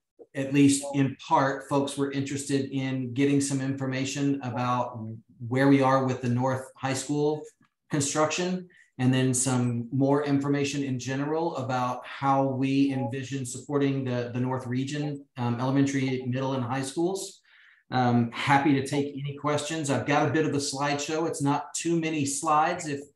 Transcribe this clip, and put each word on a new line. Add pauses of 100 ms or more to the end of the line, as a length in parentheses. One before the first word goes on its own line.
(340)
at
least (100)
in (140)
part,
folks
were
interested
in
getting
some
information
about (480)
where
we
are
with
the
North (120)
High
School (480)
construction, (320)
and
then
some
more
information
in
general
about
how
we
envision
supporting
the,
the
North
region, (120)
um,
elementary,
middle,
and
high
schools. (500)
Um,
happy
to
take
any
questions.
I've
got
a
bit
of
a
slideshow.
It's
not
too
many
slides.
If (160)